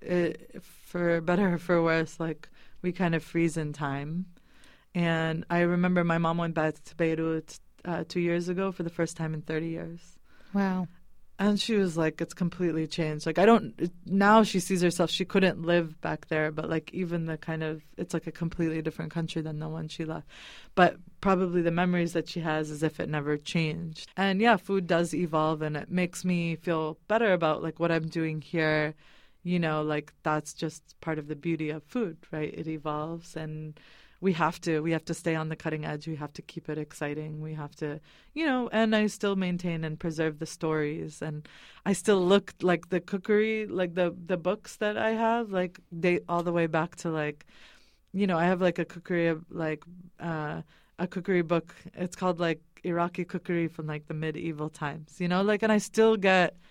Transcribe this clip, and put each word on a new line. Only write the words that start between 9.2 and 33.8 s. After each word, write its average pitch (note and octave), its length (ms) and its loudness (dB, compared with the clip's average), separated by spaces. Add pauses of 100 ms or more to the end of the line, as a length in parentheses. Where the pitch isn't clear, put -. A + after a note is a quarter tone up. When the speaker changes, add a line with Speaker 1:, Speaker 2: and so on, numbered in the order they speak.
Speaker 1:
in D#3 80 -6
thirty D#3+ 280 -4
years. E3+ 320 -8 (520)
Speaker 2:
Wow. F#3 360 0 (520)
Speaker 1:
And G#3 160 4
she A3+ 180 0
was F#3 200 2
like, D#3 240 2
"It's E3 140 -4
completely E3+ 520 0
changed." D#3 400 -2
Like, D#3+ 140 2
I F#3+ 60 8
don't, A3+ 340 6
it, F3 140 -2 (120)
now G3+ 380 8
she G3 160 2
sees F3 220 0
herself, F3 280 2
she - 140 -2
couldn't F#3 380 2
live E3 400 0
back D#3 260 -6
there, D#3 240 0
but, D#3 180 -6
like, D#3+ 240 -2
even E3+ 340 -2
the D#3+ 100 -4
kind D#3+ 260 -4
of, D#3 180 -6 (140)
it's, - 180 -6
like, E3 140 -4
a D#3+ 60 -6
completely E3 480 -2
different D#3+ 320 -6
country E3 280 -4
than D#3 180 -6
the D#3 100 -6
one D#3+ 180 -6
she E3 160 -8
left. D#3+ 240 -8 (480)
But F3+ 220 6 (240)
probably F3+ 400 2
the E3+ 100 2
memories F3 400 2
that E3 160 -2
she F3 140 -4
has D#3 280 -2
is D3+ 140 -4
if D#3 160 -2
it - 80 -2
never D3 300 0
changed. D#3+ 800 -4
And F#3+ 240 2
yeah, A3+ 160 6
food G3 280 -2
does E3+ 280 2
evolve, D#3 480 0
and D3+ 160 -2
it - 120 -8
makes F3+ 360 -2
me E3+ 320 0
feel D#3+ 400 -2 (100)
better A3 240 4
about, E3+ 320 2
like, D#3+ 160 -6
what E3+ 100 2
I'm D#3+ 200 0
doing D#3+ 320 -2
here. D#3 520 0 (500)
You F3+ 160 0
know, D#3 220 0
like, D3+ 300 -2 (120)
that's D3+ 300 0
just - 460 -10
part D#3 200 -4
of D3 100 -12
the D3+ 80 -6
beauty D#3 320 -2
of D3+ 140 -8
food, F#3+ 340 -4 (160)
right? D3+ 200 -4
It E3 140 -8
evolves, D#3 680 -6
and D#3 420 -10 (420)